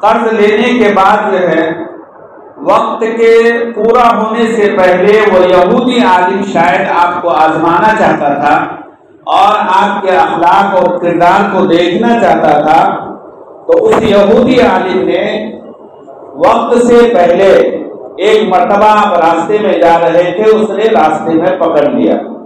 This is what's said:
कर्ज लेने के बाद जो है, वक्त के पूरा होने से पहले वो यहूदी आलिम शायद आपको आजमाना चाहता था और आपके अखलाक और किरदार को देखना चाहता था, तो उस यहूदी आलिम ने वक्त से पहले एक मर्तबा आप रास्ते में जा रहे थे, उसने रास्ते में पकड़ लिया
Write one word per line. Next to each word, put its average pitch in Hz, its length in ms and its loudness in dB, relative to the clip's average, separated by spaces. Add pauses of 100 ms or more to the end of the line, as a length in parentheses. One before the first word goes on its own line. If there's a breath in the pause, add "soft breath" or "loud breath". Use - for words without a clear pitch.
कर्ज 226 300 0
लेने 220 420 0
के 214 180 2
बाद 208 380 0
जो 180 160 -2
है, 160 240 -2 (920)
वक्त 214 400 -2 (100)
के 226 200 2 (380)
पूरा 233 380 0
होने 220 380 -2
से 202 260 0
पहले 185 480 2
वो 190 260 2
यहूदी 240 580 2
आलिम 190 420 0
शायद 175 420 -2
आपको 175 400 -2
आजमाना 165 640 0
चाहता 165 400 0
था 147 200 0 (760)
और 196 260 2 (180)
आपके 196 440 -2
अखलाक 180 580 0
और 175 240 0
किरदार 175 520 0
को 185 160 -2
देखना 180 520 0
चाहता 165 420 0
था, 156 200 2 (840)
तो - 120 4
उस - 260 0
यहूदी 233 560 2
आलिम 185 440 0
ने - 180 -2 (1160)
वक्त 233 440 0
से 240 260 4
पहले 180 400 2 (760)
एक 214 260 2
मर्तबा 202 380 2
आप 202 320 2
रास्ते 170 400 0
में 185 220 -2
जा 170 160 4
रहे 175 360 0
थे, 214 180 2
उसने 214 400 0
रास्ते 156 420 -2
में 170 260 -2
पकड़ 156 300 0
लिया - 260 0 (300)